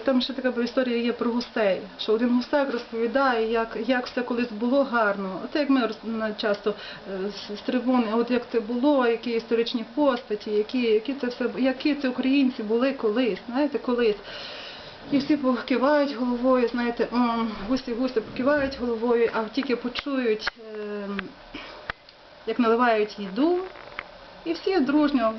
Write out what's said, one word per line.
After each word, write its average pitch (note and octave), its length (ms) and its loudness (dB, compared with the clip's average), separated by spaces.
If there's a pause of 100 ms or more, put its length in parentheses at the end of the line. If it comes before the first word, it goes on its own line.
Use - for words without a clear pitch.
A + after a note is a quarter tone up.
там B3+ 180 4
ще C4 100 -4
така B3 300 0
історія A#3+ 340 0
є A#3 160 2
про A#3+ 180 -2
гусей, A3+ 500 0 (180)
що - 140 0
один A3+ 160 4
гусак B3 440 2
розповідає, A#3 800 0
як, A3+ 240 0 (100)
як B3 200 2
все - 160 -2
колись A#3+ 300 -2
було A#3+ 320 2
гарно. G3+ 600 0
Оце C#4 140 -4
як C#4 120 2
ми C4+ 100 4
роз-, A3 240 -2
на-, A3 300 -4
часто, G#3 400 0 (400)
е, F#3+ 160 -4
з, G#3 280 -10
з - 20 -14
трибуни, A#3+ 520 2
от A#3 180 0
як A#3+ 120 2 (100)
це A3+ 80 2
було, A#3+ 460 2
які A#3 240 0
історичні A3+ 540 0 (100)
постаті, A#3+ 560 0
які, G#3+ 300 0
які A3+ 340 2
це C4 120 -4
все, A#3+ 200 -2 (120)
які C4 360 2
це C#4 140 0
українці B3+ 540 2
були A#3 300 2
колись, A3+ 460 0 (100)
знаєте, C#4 300 0
колись. A#3 380 2 (960)
І C#4+ 60 4
всі D4 180 2
покивають C4 800 2
головою, B3 540 2
знаєте, A#3 440 -2
м, A#3 380 2 (180)
гусі, B3+ 240 -2
гуси B3 280 -2
покивають C4+ 600 0
головою, A#3 540 2
а A3 100 0 (100)
тільки B3+ 220 0
почують, B3 720 -2 (280)
е, G#3 300 -6 (1400)
як A3 120 0
наливають A3+ 600 4
їду, A#3 400 0 (880)
і E4 80 -2
всі F#4+ 280 0
дружньо C4+ 580 2